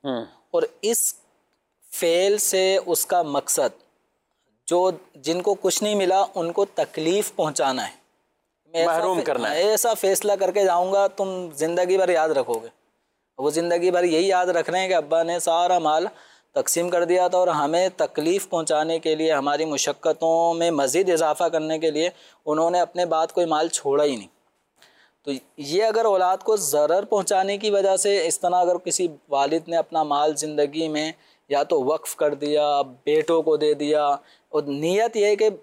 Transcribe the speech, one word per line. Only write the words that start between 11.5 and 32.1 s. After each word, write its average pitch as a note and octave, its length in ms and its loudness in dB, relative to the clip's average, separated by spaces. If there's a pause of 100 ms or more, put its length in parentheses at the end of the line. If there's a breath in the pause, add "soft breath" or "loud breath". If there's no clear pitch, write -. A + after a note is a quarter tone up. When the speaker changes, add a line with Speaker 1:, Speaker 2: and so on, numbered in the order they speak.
Speaker 2:
زندگی F3 420 0
بھر F#3+ 120 2
یاد D#3+ 200 2
رکھو B2 260 0
گے۔ A2+ 140 -8 (720)
وہ C#3 120 0
زندگی E3+ 400 0
بھر F3 140 2
یہی F3 240 2
یاد F3+ 180 2
رکھ E3+ 240 -2
رہے F3+ 100 -2
ہیں F#3+ 80 -2
کہ F#3 60 0
ابا D#3+ 280 0
نے E3+ 160 -2
سارا F3 400 2
مال D#3+ 280 0 (460 loud breath)
تقسیم E3+ 360 -2
کر F3 160 0
دیا F3+ 240 2
تھا F3+ 100 2
اور F3+ 100 4
ہمیں D#3+ 480 0
تکلیف E3 520 -2
پہنچانے D#3+ 500 -2
کے D#3+ 160 0
لیے، D#3+ 180 0
ہماری D3 320 0
مشقتوں E3 920 0
میں E3+ 160 0
مزید D#3 400 0
اضافہ D#3+ 340 0
کرنے D#3+ 340 -2
کے D#3+ 120 0
لیے D#3+ 200 0 (360 loud breath)
انہوں D#3+ 240 0
نے F3 100 2
اپنے F3 260 -2
بعد D#3+ 200 0
کوئی F3 200 0
مال D#3+ 220 0
چھوڑا C#3+ 360 0
ہی C3+ 120 0
نہیں۔ G2+ 120 -16 (960 soft breath)
تو C#3+ 60 -8 (260)
یہ D#3 280 -2
اگر A3+ 200 0
اولاد F#3 340 2
کو A3 180 0
ضرر D#3 480 0
پہنچانے G3 540 0
کی G#3+ 120 -2
وجہ G3 260 2
سے G3 300 0
اس - 140 -4
طرح F3 140 0
اگر F3+ 220 2
کسی F3 320 -4 (200)
والد C#3+ 400 -2
نے E3 80 -2
اپنا D#3 260 -2
مال D3 340 0
زندگی D3+ 520 -2
میں D#3 240 -4 (360 soft breath)
یا C#3+ 140 0
تو D3 220 0
وقف D3+ 320 -4